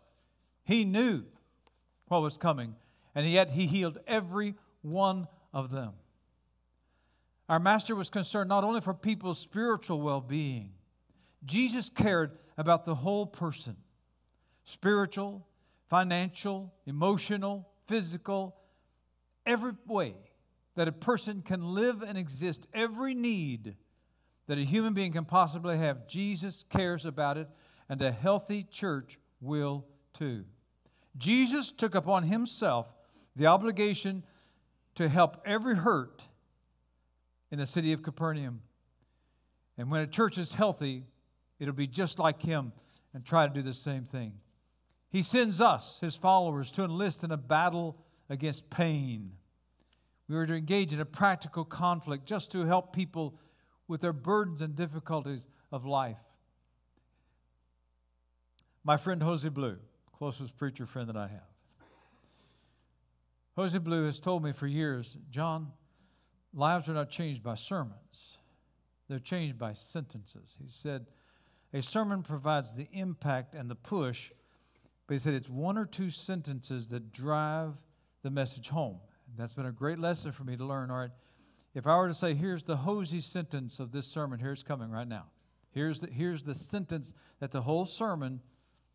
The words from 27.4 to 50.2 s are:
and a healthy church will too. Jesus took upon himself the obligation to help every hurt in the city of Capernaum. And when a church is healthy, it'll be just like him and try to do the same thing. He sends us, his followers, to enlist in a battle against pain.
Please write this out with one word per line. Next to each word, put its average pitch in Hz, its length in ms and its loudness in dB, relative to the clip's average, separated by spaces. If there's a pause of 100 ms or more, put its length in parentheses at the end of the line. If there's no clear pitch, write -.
and 135 140 -4
a 135 100 4
healthy 196 520 0
church - 540 -4 (220)
will 143 460 -2 (280)
too. 120 300 -4 (720)
Jesus 240 540 4
took 196 240 0
upon 180 280 4
himself 180 720 2 (420)
the 147 120 6
obligation 196 760 4 (720)
to 165 120 2
help 160 380 6
every 220 300 2
hurt 165 480 2 (1300)
in 143 80 -4
the 139 80 0
city 160 260 2
of 156 100 -2
Capernaum. 147 580 -4 (1160)
And 123 120 -4
when 156 120 2
a 151 60 -2
church 208 300 2
is 175 160 -4
healthy, 147 520 0 (540)
it'll 143 140 -2
be 139 140 0
just 156 320 -2
like 160 220 4
him 147 320 0 (400)
and 127 100 -10
try 160 240 6
to 139 60 -2
do 139 80 0
the 131 120 -4
same 131 300 -4
thing. 120 300 -8 (760)
He 185 140 2
sends 220 380 4
us, 175 400 4
his 165 160 -4
followers, 175 540 4
to 190 120 -2
enlist 180 400 -2
in 165 80 -4
a 156 60 0
battle 160 600 2 (320)
against 143 400 -4
pain. 135 600 0 (960)